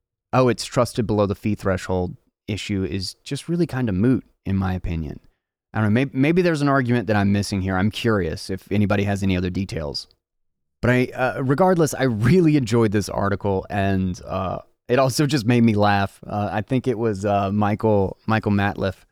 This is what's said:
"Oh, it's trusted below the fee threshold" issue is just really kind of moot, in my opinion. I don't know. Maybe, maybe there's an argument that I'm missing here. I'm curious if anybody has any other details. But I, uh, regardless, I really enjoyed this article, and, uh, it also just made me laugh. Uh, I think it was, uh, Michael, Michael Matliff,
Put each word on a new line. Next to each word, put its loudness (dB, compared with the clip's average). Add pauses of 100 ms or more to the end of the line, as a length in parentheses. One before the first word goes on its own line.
(320)
"Oh, 4
it's -2
trusted -2
below 2
the -2
fee -2
threshold" -2 (320)
issue -4
is -6 (100)
just -10
really 0
kind -4
of -2
moot, 2 (220)
in -2
my 0
opinion. -6 (540)
I -2
don't 2
know. 2
Maybe, 2
maybe 2
there's 2
an 2
argument 2
that 2
I'm 2
missing 0
here. -2
I'm 0
curious -2
if -8
anybody 2
has -2
any 2
other -2
details. -6 (760)
But 2
I, 4
uh, -4
regardless, 2
I -2
really 4
enjoyed 2
this 0
article, -2
and, -2
uh, -6 (280)
it 2
also 2
just 0
made 4
me 4
laugh. 2
Uh, -6
I -4
think -2
it 0
was, -2
uh, 0
Michael, 0 (100)
Michael 0
Matliff, -2